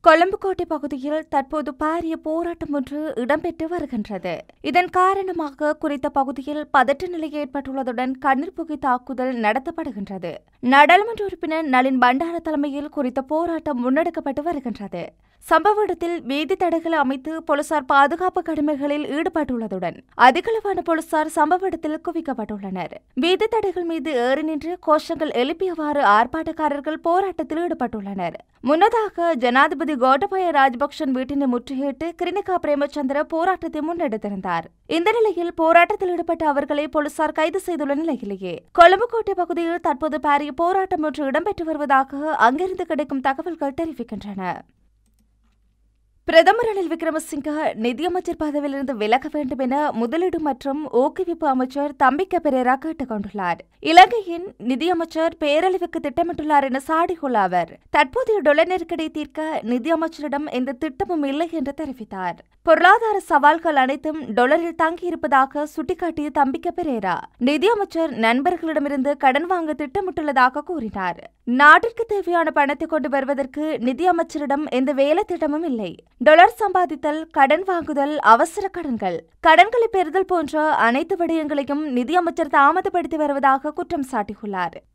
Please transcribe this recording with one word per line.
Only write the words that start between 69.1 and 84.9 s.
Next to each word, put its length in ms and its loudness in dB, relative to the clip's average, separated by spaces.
கடன் 280 2
வாங்க 300 -2
திட்டமிட்டுள்ளதாக 880 0
கூறினார். 520 -6
நாட்டிற்கு 500 8
தேவையான 360 0
பணத்தை 340 0
கொண்டு 220 -2
வருவதற்கு 480 -2
நிதியமைச்சரிடம் 800 0
எந்த 120 0
வேலை 300 4
திட்டமும் 400 -2
இல்லை. 200 -4
டொலர் 340 8
சம்பாதித்தல், 600 0
கடன் 320 4
வாங்குதல், 440 -2
அவசர 300 -2
கடன்கள், 420 -4
கடன்களை 500 6
பெறுதல் 340 0
போன்ற 380 0
அனைத்து 340 0
விடயங்களையும் 640 -2
நிதியமைச்சர் 600 -2
தாமதப்படுத்தி 640 2
வருவதாக 520 0
குற்றம் 360 -6
சாட்டியுள்ளார். 680 -6